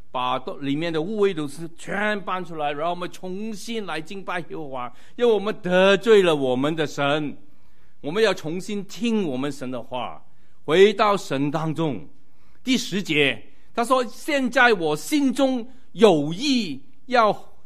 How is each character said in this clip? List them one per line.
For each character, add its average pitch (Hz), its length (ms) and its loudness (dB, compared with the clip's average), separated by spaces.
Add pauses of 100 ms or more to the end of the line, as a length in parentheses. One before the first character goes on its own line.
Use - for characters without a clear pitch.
(120)
把 127 260 -2 (240)
里 139 140 0
面 165 160 -2
的 160 80 0
污 202 280 2
秽 196 60 2
都 151 140 -4
是 165 300 -10
全 202 440 -2
搬 185 220 -4
出 165 120 -10
来， 151 160 -2
然 147 140 -4
后 175 60 2
我 175 40 -2
们 175 160 -6
重 196 420 -8
新 220 320 -6
来 160 160 -4
敬 190 220 -10
拜 185 160 -4
耶 156 180 -8
和 156 120 -8
华， 123 220 -6 (260)
因 240 100 4
为 240 40 6
我 214 60 4
们 202 240 -2
得 185 360 6
罪 208 260 8
了 165 120 6
我 131 200 2
们 143 200 0
的 156 120 0
神， 143 500 -2 (640)
我 139 80 -6
们 202 140 0
要 202 100 4
重 165 260 -4
新 202 260 -6
听 214 420 -2
我 127 100 -4
们 139 140 -2
神 135 180 -8
的 123 140 -6
话， 110 400 -8 (400)
回 190 300 8
到 208 220 4
神 143 360 -2
当 156 240 -2
中。 131 320 -2 (560)
第 247 140 2
十 202 240 -2
节， 139 400 2 (320)
他 233 120 0
说 254 200 2
：“现 277 460 -2
在 247 220 6
我 160 220 2
心 277 380 0
中 262 380 0 (220)
有 170 400 6
意 208 500 0 (220)
要 233 480 2 (120)